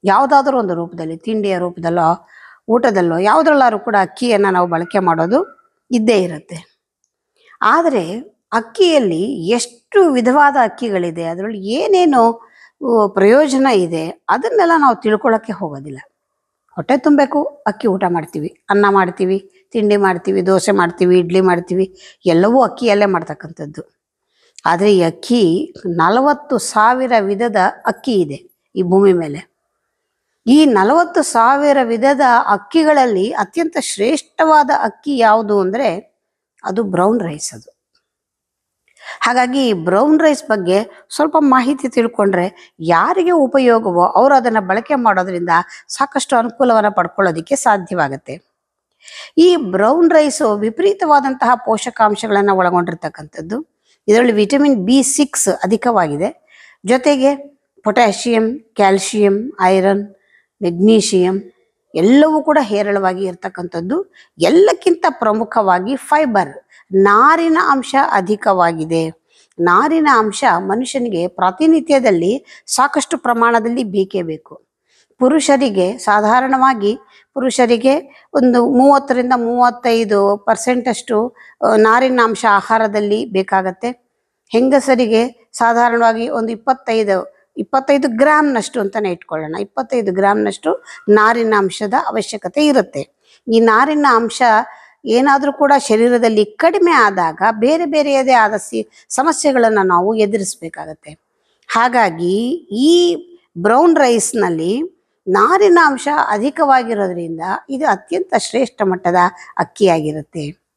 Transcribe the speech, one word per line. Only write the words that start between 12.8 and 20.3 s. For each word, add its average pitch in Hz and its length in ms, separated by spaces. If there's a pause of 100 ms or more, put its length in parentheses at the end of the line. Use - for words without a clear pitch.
ಉ, 233 280
ಪ್ರಯೋಜನ 262 580
ಇದೆ, 170 640
ಅದನ್ನೆಲ್ಲ 392 500
ನಾವು 269 180
ತಿಳ್ಕೊಳ್ಳೋಕ್ಕೆ 214 560
ಹೋಗೋದಿಲ್ಲ. 143 460 (720)
ಹೊಟ್ಟೆ 254 260
ತುಂಬಬೇಕು, 285 480
ಅಕ್ಕಿ - 440
ಊಟ 190 200
ಮಾಡ್ತೀವಿ, 165 600
ಅನ್ನ 202 180
ಮಾಡ್ತೀವಿ, 190 640 (200)
ತಿಂಡಿ 208 240
ಮಾಡ್ತೀವಿ, 190 500